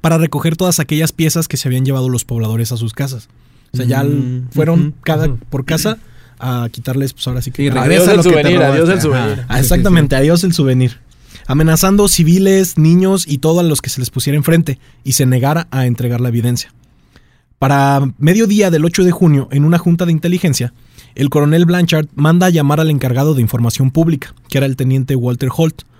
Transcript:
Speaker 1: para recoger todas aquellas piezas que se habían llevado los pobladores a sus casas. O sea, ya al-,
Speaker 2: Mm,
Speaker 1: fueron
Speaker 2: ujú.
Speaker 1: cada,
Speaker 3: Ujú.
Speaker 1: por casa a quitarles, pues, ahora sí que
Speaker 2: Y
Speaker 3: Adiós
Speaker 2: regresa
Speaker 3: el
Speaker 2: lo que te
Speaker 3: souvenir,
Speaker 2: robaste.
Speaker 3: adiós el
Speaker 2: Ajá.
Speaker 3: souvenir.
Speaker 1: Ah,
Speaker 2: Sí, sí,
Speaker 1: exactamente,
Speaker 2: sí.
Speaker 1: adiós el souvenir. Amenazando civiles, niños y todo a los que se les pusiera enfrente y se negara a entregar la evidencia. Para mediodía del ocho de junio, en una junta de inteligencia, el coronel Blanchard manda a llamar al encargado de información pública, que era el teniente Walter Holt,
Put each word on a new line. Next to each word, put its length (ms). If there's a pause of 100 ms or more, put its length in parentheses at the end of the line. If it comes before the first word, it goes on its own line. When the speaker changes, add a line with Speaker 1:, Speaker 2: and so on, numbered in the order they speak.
Speaker 1:
para 160
recoger 380
todas 240
aquellas 320
piezas 360
que 80
se 120
habían 180
llevado 240
los 160
pobladores 460
a 40
sus 160
casas. 360 (440)
O 60
sea, 80
ya 140
al-, 100
Speaker 2:
Mm, 400
Speaker 1:
fueron 380
Speaker 2:
ujú. 40 (100)
Speaker 1:
cada, 260
Speaker 3:
Ujú. 100 (100)
Speaker 1:
por 160
casa 320 (420)
a 320
quitarles, 440
pues, 140
ahora 120
sí 100
que 140
Speaker 2:
Y 40
Speaker 3:
Adiós 160
Speaker 2:
regresa 260
Speaker 3:
el 80
Speaker 2:
lo 40
que 80
te 40
Speaker 3:
souvenir, 240
Speaker 2:
robaste. 160
Speaker 3:
adiós 140
el 60
Speaker 2:
Ajá. 80
Speaker 3:
souvenir. 460
Speaker 1:
Ah, 60
Speaker 2:
Sí, 0
sí, 60
Speaker 1:
exactamente, 560
Speaker 2:
sí. 40
Speaker 1:
adiós 240
el 80
souvenir. 460 (480)
Amenazando 600
civiles, 720
niños 480
y 120
todo 220
a 20
los 180
que 100
se 100
les 100
pusiera 260
enfrente 420 (260)
y 80
se 140
negara 440
a 160
entregar 340
la 80
evidencia. 440 (840)
Para 600
mediodía 520
del 140
ocho 200
de 80
junio, 400
en 120
una 140
junta 260
de 80
inteligencia, 600 (420)
el 160
coronel 340
Blanchard 500
manda 320
a 40
llamar 300
al 100
encargado 440
de 80
información 500
pública, 420 (140)
que 100
era 80
el 100
teniente 380
Walter 400
Holt, 280 (180)